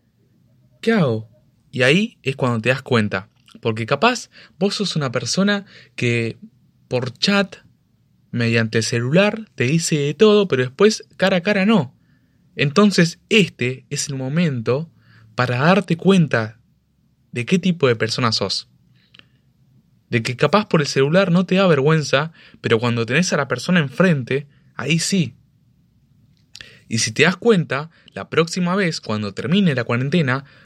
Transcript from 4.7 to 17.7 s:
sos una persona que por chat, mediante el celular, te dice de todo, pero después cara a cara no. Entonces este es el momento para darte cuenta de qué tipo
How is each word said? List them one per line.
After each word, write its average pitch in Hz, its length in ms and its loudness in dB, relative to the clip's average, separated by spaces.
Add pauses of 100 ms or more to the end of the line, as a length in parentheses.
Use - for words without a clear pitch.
sos 190 200 -6
una 143 160 -2
persona 196 540 -2 (300)
que 117 420 -2 (520)
por 123 240 -4
chat, 196 440 -2 (720)
mediante 117 480 0
el 110 40 0
celular, 185 640 0 (100)
te 120 100 -2
dice 160 320 0
de 143 160 -2
todo, 208 340 4
pero 127 160 0
después 196 420 0 (120)
cara 190 200 2
a 175 40 -2
cara 196 240 0
no. 202 320 0 (600)
Entonces 175 640 2 (100)
este 131 600 0
es - 200 -8
el 139 60 -8
momento 135 760 -2 (440)
para 123 240 -2
darte 175 360 2
cuenta 151 640 2 (720)
de 120 140 -6
qué 190 140 0
tipo 170 280 0